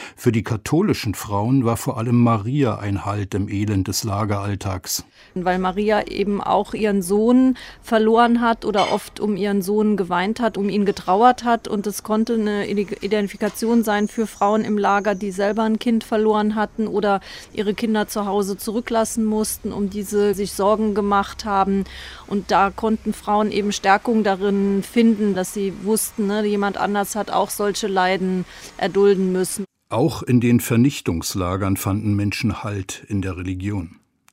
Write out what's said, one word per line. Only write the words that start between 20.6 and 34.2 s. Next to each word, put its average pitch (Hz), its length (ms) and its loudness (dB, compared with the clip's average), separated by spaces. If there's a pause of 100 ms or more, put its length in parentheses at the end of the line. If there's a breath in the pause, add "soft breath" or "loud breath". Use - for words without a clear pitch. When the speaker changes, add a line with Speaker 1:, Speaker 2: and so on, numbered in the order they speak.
Speaker 2:
gemacht 202 500 0
haben. 196 400 2 (420 loud breath)
Und 202 240 -4
da 190 200 4
konnten 220 420 -2
Frauen 208 400 0
eben 202 200 0
Stärkung 208 520 2
darin 196 580 2
finden, 214 520 4
dass 185 180 -2
sie 196 200 -2 (100)
wussten, 214 460 -2
ne, 208 180 0
jemand 202 320 0
anders 202 360 -2
hat 202 160 -4
auch 196 200 0
solche 208 380 -2
Leiden 185 580 0 (320 loud breath)
erdulden 190 540 4
müssen. 185 320 -2 (240)
Speaker 1:
Auch 113 340 0
in 123 180 4
den 120 200 4
Vernichtungslagern 98 1160 0
fanden 104 380 -2
Menschen 101 500 -2
Halt 104 440 -8
in 101 120 -2
der 95 160 -6
Religion, 92 640 -6 (320)